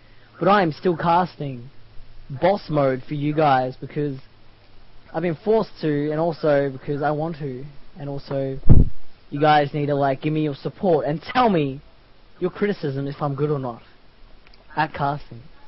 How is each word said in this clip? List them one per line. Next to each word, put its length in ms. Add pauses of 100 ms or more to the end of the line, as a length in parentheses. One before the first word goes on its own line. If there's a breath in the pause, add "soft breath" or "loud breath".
(400 soft breath)
But 80
I 140
am 100
still 240
casting 720 (600)
boss 400
mode 340
for 120
you 180
guys, 420
because 440 (920)
I've 120
been 120
forced 460
to, 300
and 80
also 500
because 320
I 100
want 260
to, 280 (340)
and 80
also 520 (720)
you 100
guys 320
need 140
to, 80
like, 260
give 120
me 100
your 120
support 500
and 160
tell 280
me 320 (580)
your 120
criticism 560
if 140
I'm 120
good 160
or 100
not. 220 (960)
At 180
casting. 480 (260)